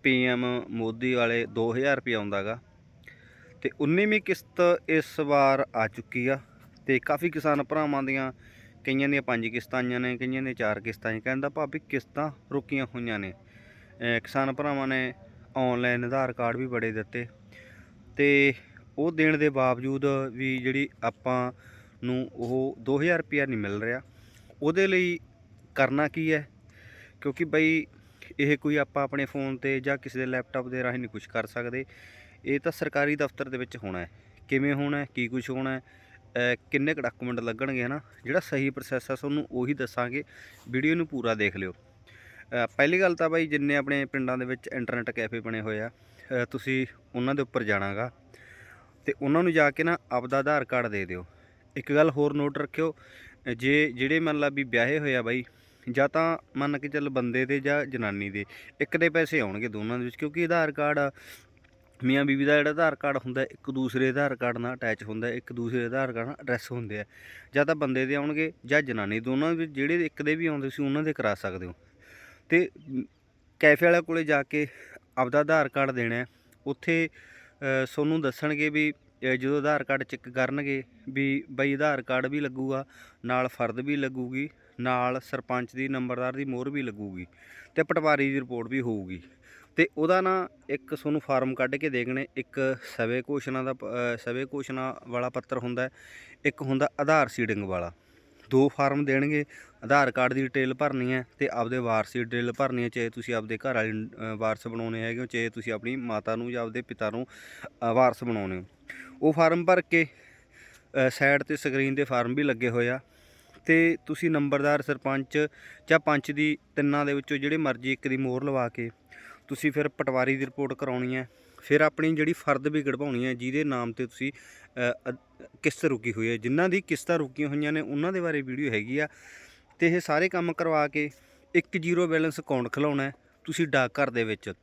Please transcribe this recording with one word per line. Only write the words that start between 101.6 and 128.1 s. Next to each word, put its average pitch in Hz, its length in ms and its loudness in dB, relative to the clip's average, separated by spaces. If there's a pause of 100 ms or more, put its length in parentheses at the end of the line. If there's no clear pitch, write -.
ਵਾਰਸ 113 360 0
ਦੀ 120 100 0
ਡਿਟੇਲ 120 280 -2
ਭਰਨੀ 127 320 0
ਹੈ, 120 60 -2
ਚਾਹੇ 117 200 -4
ਤੁਸੀਂ 117 260 -6
ਆਪਦੇ 110 220 -4
ਘਰ 127 180 -2
ਵਾਲੇ 110 160 2
ਨੂੰ, 110 180 -6
ਅ, 110 260 -8
ਵਾਰਸ 110 320 -2
ਬਣਾਉਣੇ 113 340 -6
ਹੈਗੇ 117 180 -6
ਹੋ, 127 60 -6
ਚਾਹੇ 117 240 -2
ਤੁਸੀਂ 113 240 -6
ਆਪਣੀ 113 220 -6
ਮਾਤਾ 113 400 -4
ਨੂੰ 120 160 -6
ਜਾਂ 120 120 -4
ਆਪਦੇ 117 180 -6
ਪਿਤਾ 110 280 -4
ਨੂੰ, 120 180 -6 (380)
ਅ, 117 280 -2
ਵਾਰਸ 123 300 4
ਬਣਾਉਣੇ 101 340 -2
ਹੋ। 90 80 -10 (560)
ਉਹ 156 120 4
ਫਾਰਮ 165 320 4
ਭਰ 180 160 6
ਕੇ, 165 240 2
ਅ, - 1040 -4
ਸਾਈਡ 143 320 4
'ਤੇ 151 140 -2
ਸਕਰੀਨ 135 380 0
'ਤੇ 139 100 0
ਫਾਰਮ 123 320 0
ਵੀ 147 80 2
ਲੱਗੇ 123 260 0
ਹੋਏ 120 200 2
ਆ 131 100 -4 (640)
ਤੇ 165 400 6
ਤੁਸੀਂ 160 260 0
ਨੰਬਰਦਾਰ, 143 500 2
ਸਰਪੰਚ 139 640 -2 (420)
ਜਾਂ 160 100 8
ਪੰਚ 147 320 0
ਦੀ, 147 260 0 (180)
ਤਿੰਨਾਂ 143 300 2
ਦੇ 143 80 0
ਵਿੱਚੋਂ 143 240 -2
ਜਿਹੜੇ 147 200 0
ਮਰਜ਼ੀ 131 360 0
ਇੱਕ 135 140 -6
ਦੀ 131 100 0
ਮੋਹਰ 127 260 -2
ਲਵਾ 131 260 0
ਕੇ 117 200 -8 (580)
ਤੁਸੀਂ 143 240 0
ਫਿਰ 147 160 0
ਪਟਵਾਰੀ 131 500 0
ਦੀ 135 80 -2
ਰਿਪੋਰਟ 131 280 -4
ਕਰਾਉਣੀ 127 420 -2
ਹੈ। 127 140 -6 (340)
ਫਿਰ 147 180 6
ਆਪਣੀ 160 340 2
ਜਿਹੜੀ 156 180 2
ਫਰਦ 139 340 0
ਵੀ 151 160 0
ਕਢਵਾਉਣੀ 131 420 -2
ਹੈ, 131 80 -2
ਜਿਹਦੇ 131 300 -2
ਨਾਮ 123 260 0
'ਤੇ 123 160 -4
ਤੁਸੀਂ, 131 280 -6
ਅ, - 800 -4
ਅ, 131 40 -8 (460)
ਕਿਸ਼ਤ - 240 0
ਰੁਕੀ 117 280 0
ਹੋਈ 113 160 -2
ਹੈ। 117 80 -2
ਜਿਨ੍ਹਾਂ 139 320 2
ਦੀ 190 120 0
ਕਿਸ਼ਤਾਂ 165 380 -2
ਰੁਕੀਆਂ 139 300 -4
ਹੋਈਆਂ 147 220 -2
ਨੇ, 156 100 -2
ਉਹਨਾਂ 151 320 -4